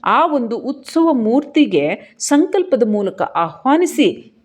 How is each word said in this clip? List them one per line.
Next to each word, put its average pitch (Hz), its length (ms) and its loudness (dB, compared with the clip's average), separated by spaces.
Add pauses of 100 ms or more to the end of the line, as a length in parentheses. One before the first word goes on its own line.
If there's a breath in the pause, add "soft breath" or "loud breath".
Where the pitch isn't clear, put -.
ಆ 240 220 2
ಒಂದು 240 320 -2
ಉತ್ಸವ 320 540 -2
ಮೂರ್ತಿಗೆ 220 1040 0
ಸಂಕಲ್ಪದ 311 680 0
ಮೂಲಕ 196 340 -2
ಆಹ್ವಾನಿಸಿ 254 1080 -2 (140)